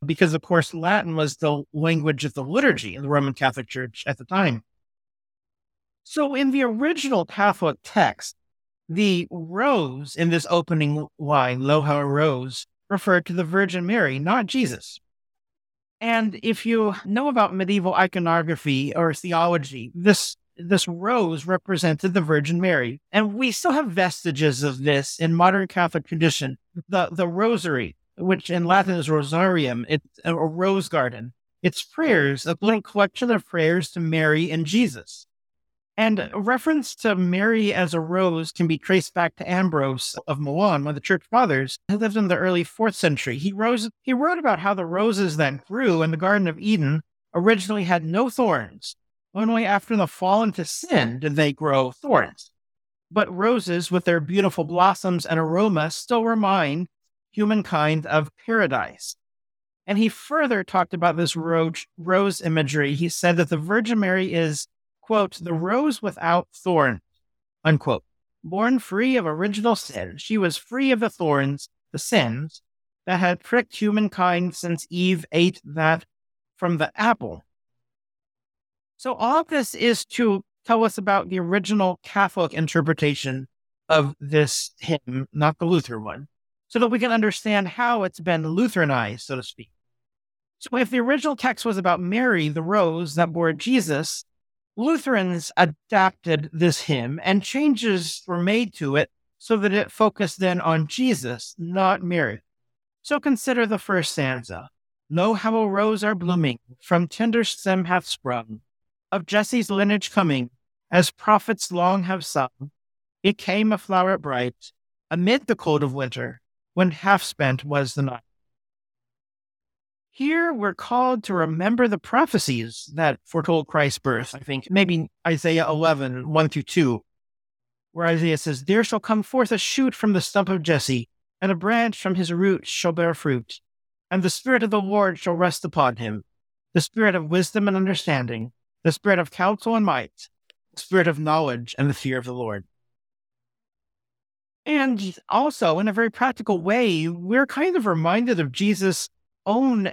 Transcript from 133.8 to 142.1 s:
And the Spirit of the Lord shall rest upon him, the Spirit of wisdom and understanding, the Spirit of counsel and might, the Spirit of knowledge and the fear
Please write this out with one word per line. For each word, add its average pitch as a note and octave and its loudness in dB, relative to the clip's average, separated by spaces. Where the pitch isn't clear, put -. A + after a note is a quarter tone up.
And F#3 0
the F3 2
Spirit B3+ 0
of A3 -2
the G#3 2
Lord F#3+ 0
shall F3 -4
rest F3 0
upon C#3 0
him, G#2+ -6
the E3+ 4
Spirit G3+ 0
of D#3 -4
wisdom F#3 0
and F#3+ 2
understanding, B2+ -2
the E3 2
Spirit G3 2
of E3 -4
counsel G#3 0
and G#3+ 2
might, C3+ -4
the - -14
Spirit F3+ 2
of D#3 2
knowledge D3 -2
and C#3+ 2
the C#3 0
fear C3 -4